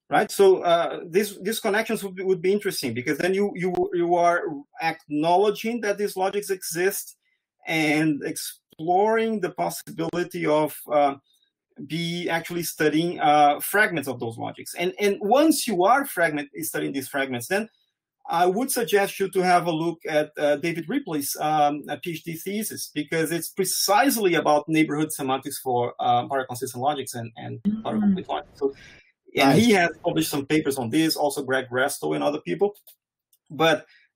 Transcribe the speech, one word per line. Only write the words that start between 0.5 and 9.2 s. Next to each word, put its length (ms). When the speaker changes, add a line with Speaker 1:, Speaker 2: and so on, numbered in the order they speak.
Speaker 1:
uh, 440
this, 340
these 180
connections 440
would 120
be, 80
would 180
be 100
interesting 420
because 260
then 140
you, 220
you, 180
you 220
are 280
acknowledging 1000
that 160
these 180
logics 340
exist 680
and 560
exploring 1160